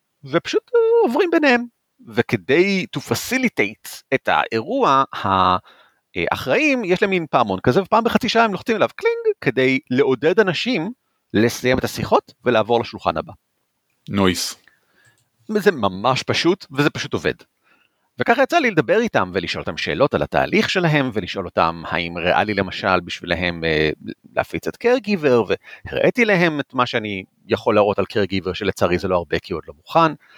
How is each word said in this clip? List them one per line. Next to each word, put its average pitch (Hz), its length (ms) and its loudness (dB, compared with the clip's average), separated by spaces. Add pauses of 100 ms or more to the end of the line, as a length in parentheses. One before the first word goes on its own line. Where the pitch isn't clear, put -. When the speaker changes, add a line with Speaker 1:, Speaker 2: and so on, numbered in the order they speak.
(240)
Speaker 1:
ופשוט, 160 500 -2
אה, 466 60 6 (220)
עוברים 330 280 0
ביניהם. 262 460 2 (320)
וכדי 131 800 0 (100)
to 139 40 -4
facilitate - 1000 -4 (120)
את - 140 -2
האירוע, 135 840 0
האחראים, 98 1700 -2
יש 175 180 0
להם 202 80 0
מין 175 200 -2
פעמון 104 320 2
כזה, 131 200 4
ופעם 220 220 0
בחצי 226 240 0
שעה 226 160 2
הם 214 80 0
לוחצים 220 240 -4
עליו 135 200 2
קלינג, 466 440 -2
כדי 131 380 2 (120)
לעודד 139 500 2
אנשים 196 520 0 (420)
לסיים 120 440 2
את - 60 -6
השיחות - 480 0 (120)
ולעבור 117 360 2
לשולחן 90 360 -4
הבא. - 160 -6 (760)
Speaker 2:
נויס. 98 480 2 (920)
Speaker 1:
זה 208 240 2
ממש 107 500 -2
פשוט, - 500 0
וזה 143 180 2
פשוט - 240 -8
עובד. 80 200 -2 (840)
וככה 233 240 2
יצא 330 160 2
לי 254 120 0
לדבר 165 300 2
איתם, 117 340 0
ולשאול 87 260 -4
אותם 80 160 -8
שאלות 85 380 0
על 78 80 0
התהליך - 480 0
שלהם, 151 420 0
ולשאול 98 320 -6
אותם 85 420 -2
האם 85 320 -4
ריאלי 87 360 0
למשל 95 460 0
בשבילהם, 87 640 -6
אה, 78 260 2 (440)
להפיץ - 340 -4
את - 80 -10
קרגיבר, 196 680 0 (400)
והראיתי 180 400 0
להם 170 360 2
את - 140 -12
מה 127 120 0
שאני 107 380 -6 (220)
יכול 107 280 0
להראות 104 240 4
על 95 60 2
קרגיבר, 95 480 -2
שלצערי 90 460 0
זה 92 100 -4
לא 92 80 0
הרבה, 85 220 -2
כי - 140 -8
הוא 82 60 -6
עוד 78 100 -14
לא 78 80 -20
מוכן. 160 360 0 (260)